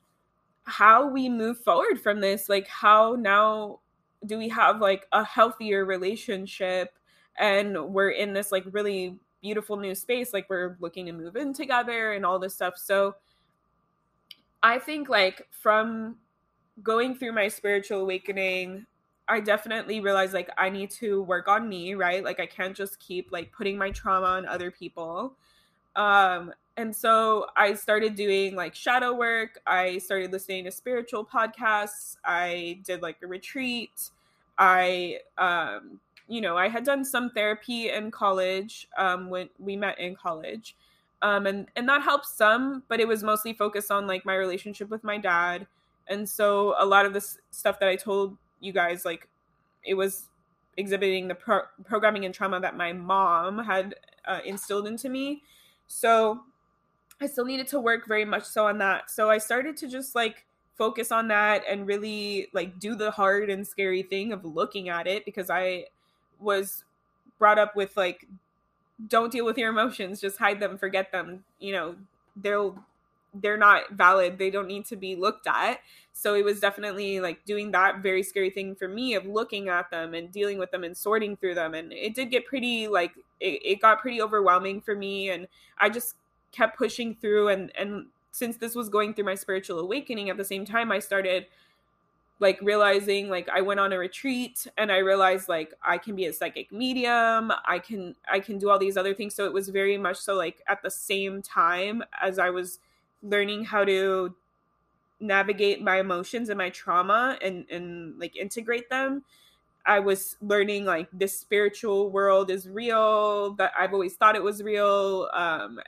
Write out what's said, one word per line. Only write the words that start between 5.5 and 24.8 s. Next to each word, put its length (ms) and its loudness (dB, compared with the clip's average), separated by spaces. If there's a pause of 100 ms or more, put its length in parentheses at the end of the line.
relationship, 1120 -4 (400)
and 560 0
we're 180 4
in 220 -2
this, 180 -2
like, 200 0
really 460 -4 (240)
beautiful 360 -6
new 180 -6
space, 380 -4
like, 160 -4
we're 320 -4
looking 260 -10
to 60 -12
move 240 -12
in 160 -4
together 600 -2
and 120 -2
all 140 2
this 160 -8
stuff. 220 -4
So 380 0 (1500)
I 180 4
think, 300 -8
like, 420 2
from 640 0 (680)
going 340 0
through 160 -6
my 160 2
spiritual 520 -2
awakening, 840 -4 (420)
I 140 2
definitely 600 -2
realized, 320 2
like, 240 -4
I 120 2
need 220 -8
to 320 -2
work 240 -2
on 220 4
me, 260 -8
right? 280 0
Like, 160 -4
I 60 -2
can't 300 -6
just 240 -10
keep, 320 -10
like, 200 -8
putting 260 -4
my 140 -2
trauma 360 0
on 180 0
other 260 -6
people. 680 -10 (580)